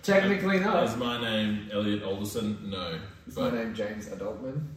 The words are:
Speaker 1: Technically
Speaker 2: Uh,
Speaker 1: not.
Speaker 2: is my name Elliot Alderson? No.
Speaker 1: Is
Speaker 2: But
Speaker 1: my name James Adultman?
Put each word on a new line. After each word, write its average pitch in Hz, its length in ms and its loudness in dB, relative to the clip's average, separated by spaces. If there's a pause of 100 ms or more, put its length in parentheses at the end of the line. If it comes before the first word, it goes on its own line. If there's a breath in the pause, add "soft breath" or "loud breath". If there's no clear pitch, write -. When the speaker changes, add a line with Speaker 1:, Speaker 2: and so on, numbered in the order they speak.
Speaker 1:
Technically 196 560 4
Speaker 2:
Uh, 185 120 2
Speaker 1:
not. - 140 4
Speaker 2:
is 113 120 0
my 120 240 0
name 107 520 0
Elliot 104 300 0
Alderson? 104 680 -2
No. 87 280 -6 (280)
Speaker 1:
Is - 80 -14
Speaker 2:
But 120 180 0
Speaker 1:
my 117 100 0
name 110 120 -4
James 104 340 -4
Adultman? 110 540 -6 (140)